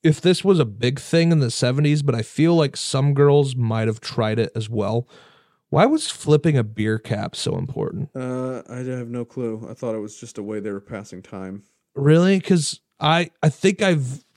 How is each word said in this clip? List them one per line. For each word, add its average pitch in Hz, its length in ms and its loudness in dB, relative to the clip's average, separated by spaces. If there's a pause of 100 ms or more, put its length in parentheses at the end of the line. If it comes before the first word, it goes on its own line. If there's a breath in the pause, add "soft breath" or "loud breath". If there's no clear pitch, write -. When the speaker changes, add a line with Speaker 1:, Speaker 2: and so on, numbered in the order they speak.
Speaker 1:
if 156 140 4
this 180 240 2
was 190 140 4
a 143 60 2
big 117 360 -2
thing 170 320 2
in 156 80 4
the 123 100 0
seventies, 143 520 0
but 143 120 0
I 113 80 -2
feel 160 320 2
like 156 220 2
some 143 380 0
girls 139 420 4
might 113 320 0
have 110 120 -4
tried 110 380 -2
it 110 160 0
as 107 160 -6
well. 110 380 -2 (600 soft breath)
Why 151 180 4
was 302 240 0
flipping 147 460 2
a 123 80 4
beer 107 340 -2
cap 107 360 -6
so - 240 -4
important? - 560 -6
Speaker 2:
Uh, 127 540 -8
I 123 100 -12
have 127 300 -8
no 120 160 -8
clue. 113 440 -8
I 113 60 -14
thought 113 220 -6
it - 40 -6
was 107 180 -12
just - 200 -16
a 107 40 -10
way 107 180 -8
they 104 100 -8
were 98 100 -8
passing 98 420 -14
time. 95 420 -12 (300)
Speaker 1:
Really? 165 460 4
'Cause - 400 0 (200)
I, 165 300 0 (120)
I 165 60 4
think 190 340 0
I've 147 420 0 (120)